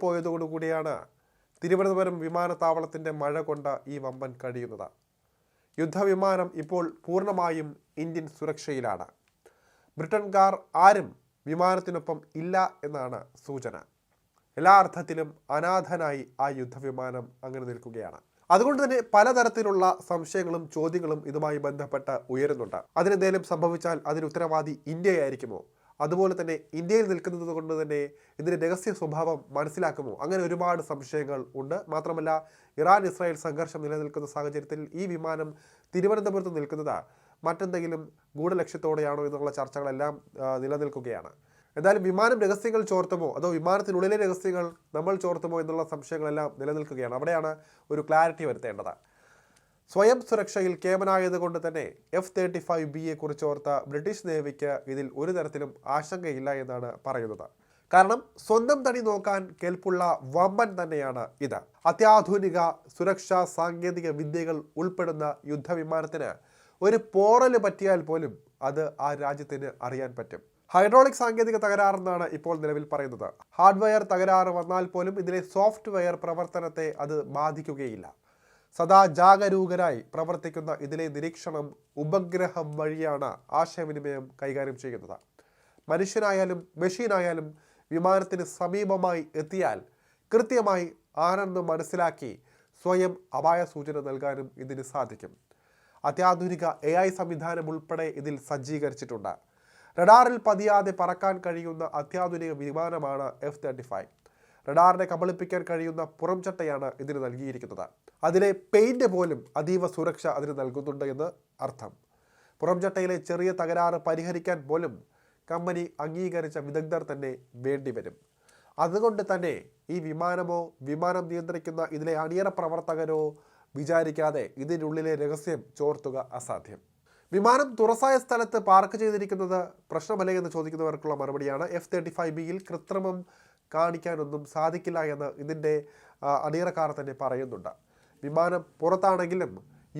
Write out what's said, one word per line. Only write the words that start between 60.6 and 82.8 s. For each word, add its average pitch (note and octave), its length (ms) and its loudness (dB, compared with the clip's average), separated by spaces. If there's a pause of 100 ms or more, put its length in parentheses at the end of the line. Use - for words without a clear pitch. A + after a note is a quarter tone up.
തന്നെയാണ് C#3 420 -4 (240)
ഇത്. G#2 120 -6 (320)
അത്യാധുനിക G3 680 6 (380)
സുരക്ഷാ F#3 420 0 (160)
സാങ്കേതിക E3+ 540 -2 (100)
വിദ്യകൾ D#3+ 400 -4 (220)
ഉൾപ്പെടുന്ന E3+ 440 -4 (280)
യുദ്ധവിമാനത്തിന് D#3 800 -4 (540)
ഒരു G#3+ 140 6 (160)
പോറല് A#3 500 8
പറ്റിയാൽ F#3+ 360 2 (100)
പോലും D#3 240 -4 (340)
അത് D3+ 160 -2 (220)
ആ - 20 -2 (160)
രാജ്യത്തിന് C#3+ 440 -8 (180)
അറിയാൻ B2+ 320 -6
പറ്റും. - 240 -12 (300)
ഹൈഡ്രോളിക് A3 460 8
സാങ്കേതിക A3+ 440 2
തകരാറെന്നാണ് F#3+ 640 2 (120)
ഇപ്പോൾ E3 260 -4
നിലവിൽ D3+ 280 -2
പറയുന്നത്. C#3 380 -4 (280)
ഹാർഡ്വെയർ G3+ 440 8 (100)
തകരാറ് F#3 460 4
വന്നാൽ F3 360 -2
പോലും F#3 280 -2
ഇതിലെ F3+ 180 -2 (140)
സോഫ്റ്റ്വെയർ G3 720 0
പ്രവർത്തനത്തെ E3+ 600 -4 (180)
അത് D3 120 -4 (220)
ബാധിക്കുകയില്ല. C#3+ 680 -6 (720)
സദാ F3+ 220 8 (200)
ജാഗരൂകരായി F#3 800 6 (140)
പ്രവർത്തിക്കുന്ന D#3+ 580 -6 (140)
ഇതിലെ D#3 300 -4
നിരീക്ഷണം D#3 500 -8 (380)
ഉപഗ്രഹം F3 640 -2 (140)